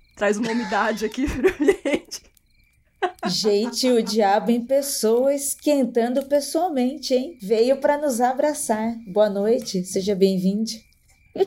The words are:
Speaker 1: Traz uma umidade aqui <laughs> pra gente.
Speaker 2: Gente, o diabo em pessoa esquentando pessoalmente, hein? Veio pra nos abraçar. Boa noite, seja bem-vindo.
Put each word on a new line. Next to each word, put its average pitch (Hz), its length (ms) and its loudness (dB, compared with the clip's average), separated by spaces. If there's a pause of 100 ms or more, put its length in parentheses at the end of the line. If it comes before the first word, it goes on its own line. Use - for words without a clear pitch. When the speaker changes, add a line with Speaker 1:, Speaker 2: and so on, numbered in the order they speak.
(160)
Speaker 1:
Traz 208 220 0
uma 226 140 -2
umidade 220 540 -2
aqui 247 200 -4
<laughs> 277 40 -2
pra 285 220 0
gente. - 720 -2 (1000)
Speaker 2:
Gente, 208 680 0
o 233 100 4
diabo 208 500 2
em 233 140 0
pessoa 269 680 2
esquentando 269 880 0
pessoalmente, 285 880 -2
hein? 262 280 -2
Veio 226 360 2
pra 294 200 2
nos 269 240 0
abraçar. 247 760 0 (120)
Boa 208 220 2
noite, 202 540 0
seja 190 320 -2
bem-vindo. 190 560 2 (760)